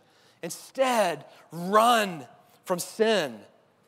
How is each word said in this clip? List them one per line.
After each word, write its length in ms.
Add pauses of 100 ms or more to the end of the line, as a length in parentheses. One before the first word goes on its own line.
(440)
Instead, 840 (260)
run 760 (380)
from 120
sin 600 (480)